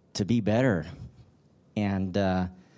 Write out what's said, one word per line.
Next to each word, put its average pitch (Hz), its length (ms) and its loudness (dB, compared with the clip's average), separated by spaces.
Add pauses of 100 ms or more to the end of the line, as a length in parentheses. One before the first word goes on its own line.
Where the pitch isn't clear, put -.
(140)
to 104 120 -2
be 90 160 2
better. 113 440 2 (920)
And, 95 420 -2
uh, 92 300 2 (300)